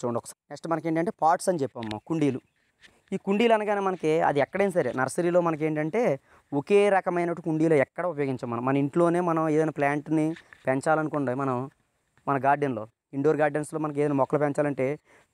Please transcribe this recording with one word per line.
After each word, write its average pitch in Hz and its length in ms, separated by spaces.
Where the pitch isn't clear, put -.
చూడండి 120 120
ఒకసారి. - 220
నెక్స్ట్ 143 180
మనకి 160 200
ఏంటంటే 165 240
పాట్స్ 170 280
అని 175 100
చెప్పాము, 113 460
కుండీలు. 147 360
ఈ 185 40
కుండీలు 220 360
అనగానే 208 280
మనకి 170 400
అది 151 180
ఎక్కడైనా 185 320
సరే 139 220
నర్సరీలో 170 480
మనకి 160 240
ఏంటంటే 156 540
ఒకే 202 360
రకమైనటువంటి 175 520
కుండీలు 160 320
ఎక్కడ 151 320
ఉపయోగించాం 139 440
మనం. 120 160
మన 135 120
ఇంట్లోనే 170 420
మనం 160 300
ఏదైనా 156 220
ప్లాంట్ని 151 640
పెంచాలనుకోండి, 143 640
మనం 135 380
మన 135 180
గార్డెన్లో, 135 420
ఇండోర్ 143 240
గార్డెన్స్‌లో 151 420
మనకి 151 200
ఏదైనా 147 140
మొక్కలు 135 260
పెంచాలంటే 147 600